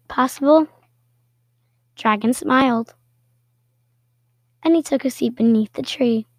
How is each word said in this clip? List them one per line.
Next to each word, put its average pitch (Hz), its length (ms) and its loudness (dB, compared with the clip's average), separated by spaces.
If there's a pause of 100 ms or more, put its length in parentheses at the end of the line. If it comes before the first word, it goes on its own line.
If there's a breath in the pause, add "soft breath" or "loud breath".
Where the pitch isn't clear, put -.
possible? 285 600 2 (1300)
Dragon 214 360 0
smiled. 254 640 0 (1700)
And 330 120 4
he 330 60 2
took 277 240 -4
a 262 60 -2
seat 240 240 -4
beneath 220 400 0
the - 80 -8
tree 233 440 -2 (120)